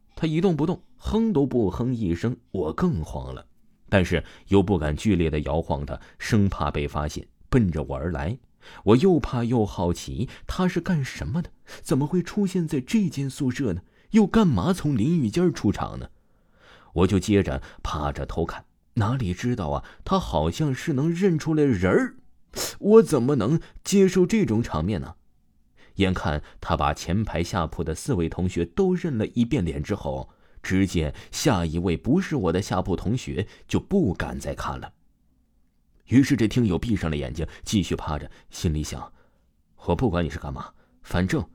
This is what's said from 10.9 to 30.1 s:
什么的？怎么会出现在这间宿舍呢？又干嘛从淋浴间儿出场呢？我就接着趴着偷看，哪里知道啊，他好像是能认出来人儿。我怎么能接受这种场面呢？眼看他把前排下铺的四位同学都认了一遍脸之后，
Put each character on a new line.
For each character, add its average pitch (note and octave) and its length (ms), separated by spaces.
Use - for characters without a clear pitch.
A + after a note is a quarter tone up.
什 - 220
么 C#3+ 140
的？ - 100
怎 - 160
么 C#3+ 100
会 F3+ 160
出 G3+ 240
现 F3+ 200
在 D3 140
这 G#3 260
间 C#3 220
宿 C3 220
舍 B2 220
呢？ F2+ 80
又 G#3 160
干 A3 200
嘛 B2+ 260
从 D3 240
淋 D#3 220
浴 A#2 100
间 F3 140
儿 F3 80
出 - 200
场 A#1 280
呢？ B1 100
我 F#2 140
就 G2 100
接 G2 240
着 C2+ 200
趴 - 300
着 - 160
偷 - 180
看， - 200
哪 A2+ 220
里 G2+ 180
知 B2 220
道 F#2 140
啊， C#2+ 140
他 G3 140
好 D#2+ 320
像 D3 220
是 D#3 200
能 C#3+ 180
认 F3 260
出 D#3 160
来 D3+ 100
人 F#2+ 280
儿。 B3 240
我 A3 240
怎 D3 180
么 C3+ 140
能 C3+ 240
接 G3 240
受 F3+ 180
这 G3+ 200
种 A2+ 160
场 D#2 240
面 F#2+ 160
呢？ - 140
眼 F#2 180
看 D2+ 300
他 - 160
把 D2 160
前 G2+ 320
排 E2+ 180
下 F2 220
铺 E2 180
的 D#2+ 120
四 - 180
位 E2+ 160
同 F2+ 180
学 E2+ 160
都 F#3 300
认 E3+ 240
了 G#2+ 80
一 - 180
遍 A#2 220
脸 C#2+ 160
之 G#2 140
后， C2+ 340